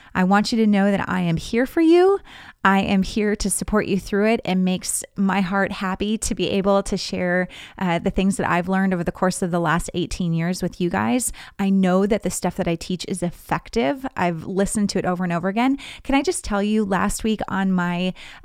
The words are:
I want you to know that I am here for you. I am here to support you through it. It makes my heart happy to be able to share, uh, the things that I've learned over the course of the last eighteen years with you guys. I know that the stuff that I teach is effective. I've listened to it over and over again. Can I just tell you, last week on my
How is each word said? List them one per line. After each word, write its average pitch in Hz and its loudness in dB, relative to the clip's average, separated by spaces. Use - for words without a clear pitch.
I 185 2
want 202 4
you 240 0
to 220 4
know 202 4
that 196 -2
I 185 -2
am 170 0
here 233 -2
for 339 0
you. 359 6
I 196 4
am 196 2
here 208 0
to - -2
support - 0
you 196 0
through 202 0
it. 226 2
It 185 0
makes 185 -2
my 196 0
heart 190 0
happy 202 -4
to - -4
be 180 -2
able 196 2
to - -4
share, 180 -2
uh, 175 0
the 185 0
things 196 0
that 190 0
I've 175 0
learned 190 2
over 170 -2
the 170 -2
course - -2
of 185 0
the 175 0
last 165 0
eighteen 170 -2
years 170 -2
with 175 -4
you 175 0
guys. 226 0
I 196 2
know 190 4
that 208 0
the - -4
stuff 180 -4
that 180 -2
I 170 0
teach 170 -6
is 180 -4
effective. 254 -4
I've 175 -2
listened 196 0
to 196 -2
it - -2
over 180 0
and 170 -2
over 170 -2
again. 247 2
Can 269 0
I 277 4
just 349 -4
tell 202 0
you, 214 2
last 196 -2
week 220 0
on 190 0
my 180 0